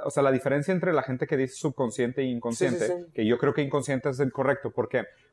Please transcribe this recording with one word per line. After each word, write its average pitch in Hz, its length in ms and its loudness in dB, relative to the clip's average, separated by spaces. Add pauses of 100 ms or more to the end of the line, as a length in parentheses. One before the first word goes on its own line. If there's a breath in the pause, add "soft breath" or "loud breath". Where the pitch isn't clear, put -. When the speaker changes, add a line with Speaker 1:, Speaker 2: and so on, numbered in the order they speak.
Speaker 1:
o 139 60 -2
sea, 143 100 2
la 135 100 6
diferencia 139 400 2
entre 175 220 0
la 143 80 4
gente 127 240 -4
que 147 120 0
dice 131 180 -2
subconsciente 127 640 -2
e 135 40 0
inconsciente, 117 600 -2
Speaker 2:
Sí, 180 80 0
sí, 175 120 -8
sí. - 60 -20
Speaker 1:
que 113 120 0
yo 117 140 4
creo 139 160 2
que 151 80 2
inconsciente 135 460 -2
es 131 100 -2
el 135 120 2
correcto, 131 400 0
porque 113 340 0 (280 soft breath)